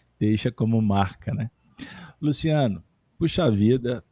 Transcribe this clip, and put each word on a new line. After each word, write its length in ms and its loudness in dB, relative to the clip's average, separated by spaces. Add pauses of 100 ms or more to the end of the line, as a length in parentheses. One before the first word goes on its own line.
(180)
deixa 320 0
como 320 0
marca, 500 0
né? 180 -6 (720)
Luciano, 600 0 (360)
puxa 320 0
vida, 600 2